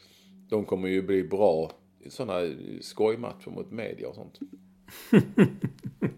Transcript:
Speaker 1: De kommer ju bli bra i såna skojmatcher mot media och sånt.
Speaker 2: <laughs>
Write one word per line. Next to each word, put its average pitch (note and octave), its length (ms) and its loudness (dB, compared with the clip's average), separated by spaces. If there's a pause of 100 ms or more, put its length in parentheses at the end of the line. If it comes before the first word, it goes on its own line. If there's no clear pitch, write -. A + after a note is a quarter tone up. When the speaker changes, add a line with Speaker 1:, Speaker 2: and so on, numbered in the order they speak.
(480)
Speaker 1:
De G#2+ 160 0
kommer F#2+ 240 -2
ju F#2+ 140 2
bli F#2+ 220 2
bra D#2+ 480 2 (280)
i C#2+ 100 -18
såna F#2+ 300 -4 (400)
skojmatcher A2+ 720 -2
mot F#2 200 -10
media G2 380 -10
och - 60 -12
sånt. - 240 -18 (720)
Speaker 2:
<laughs> - 380 6 (680)